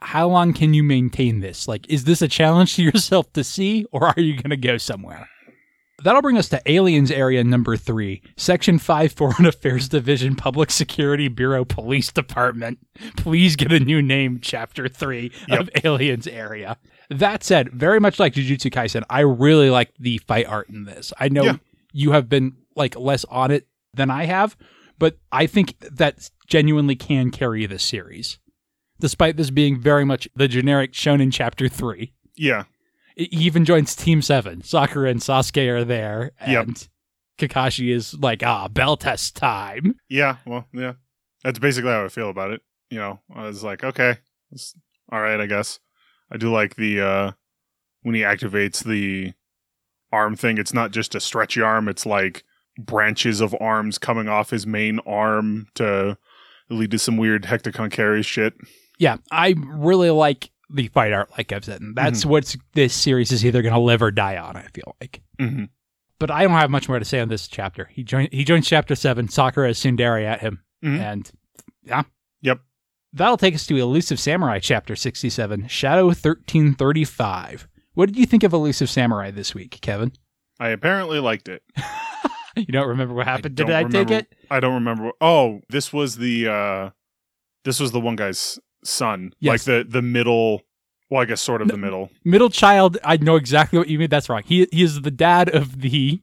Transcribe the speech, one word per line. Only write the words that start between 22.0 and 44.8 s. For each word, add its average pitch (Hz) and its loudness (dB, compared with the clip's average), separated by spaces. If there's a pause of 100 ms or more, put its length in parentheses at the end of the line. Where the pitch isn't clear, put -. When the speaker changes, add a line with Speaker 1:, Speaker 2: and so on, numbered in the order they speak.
Speaker 1:
have 135 2
been, 131 0 (200)
like, 135 -4
less 131 -2
on 131 -2
it 143 -2 (260)
than 135 -2
I 143 -4
have, 190 -2 (420)
but 156 2 (120)
I 151 2
think - 0
that 147 -2 (160)
genuinely 147 2
can 127 -2
carry 110 -4
this 98 -10
series, - -8 (600)
despite 160 2
this 151 -2
being 139 2
very 143 4
much 135 -2
the 135 2
generic 135 0
Shonen 143 2
Chapter 131 -2
Three. 170 -8 (220)
Speaker 2:
Yeah. 123 -2 (500)
Speaker 1:
It 180 -6
even 165 2
joins 160 4
Team 160 2
Seven, 101 -2
Sakura 139 0
and 120 -2
Sasuke 135 0
are 120 -2
there, 117 -6 (140)
Speaker 2:
Yep. 120 0
Speaker 1:
and 117 -12 (500)
Kakashi 127 -2
is 117 -6
like, 139 -2
"Ah, 107 -2
bell 127 0
test - -6
time." 117 -2 (120)
Speaker 2:
Yeah, 135 0 (100)
well, 120 -10
yeah. 123 -10 (500)
That's 123 -4
basically 127 0
how 107 -2
I - -12
feel 104 -8
about 95 -8
it. 113 -12 (260)
You 117 -12
know, 101 -10 (140)
I 113 -14
was 104 -12
like, 101 -10
"Okay, 127 0 (340)
it's - -18 (360)